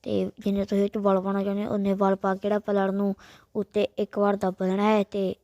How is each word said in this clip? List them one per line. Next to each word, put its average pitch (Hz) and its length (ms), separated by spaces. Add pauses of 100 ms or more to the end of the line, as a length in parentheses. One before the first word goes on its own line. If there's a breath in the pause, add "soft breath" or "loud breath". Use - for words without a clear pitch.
ਤੇ 202 220 (120)
ਜਿੰਨੇ 196 280
ਤੁਸੀਂ 202 180
ਉਹ 202 60
'ਚ 220 100
ਵਾਲ 196 220
ਪਾਉਣਾ 196 220
ਚਾਹੁੰਦੇ 202 220
ਹੋ - 80
ਉਨੇ 196 220
ਵਾਲ 196 220
ਪਾ 190 180
ਕੇ 190 60
ਜਿਹੜਾ 208 160
ਆਪਾਂ 202 160
ਲੜ 196 180
ਨੂੰ 196 220 (420 loud breath)
ਉੱਤੇ 208 320 (100)
ਇੱਕ 214 220
ਵਾਰ 202 180
ਦੱਬ 190 240
ਦੇਣਾ 190 240
ਹੈ 214 260
ਤੇ 196 220 (100)